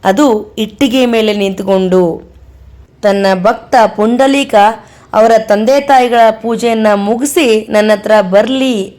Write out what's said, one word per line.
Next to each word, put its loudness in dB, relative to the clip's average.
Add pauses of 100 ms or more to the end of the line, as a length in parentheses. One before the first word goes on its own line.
ಅದು 2 (400)
ಇಟ್ಟಿಗೆ -2 (120)
ಮೇಲೆ 0 (100)
ನಿಂತುಕೊಂಡು. 0 (1000)
ತನ್ನ 0 (200)
ಭಕ್ತ -2 (220)
ಪುಂಡಲೀಕ 0 (640)
ಅವರ 4 (180)
ತಂದೆ 2 (140)
ತಾಯಿಗಳ 2 (180)
ಪೂಜೆಯನ್ನ -2 (160)
ಮುಗಿಸಿ -2 (280)
ನನ್ನ 2
ಹತ್ರ -4 (220)
ಬರ್ಲಿ 0 (240)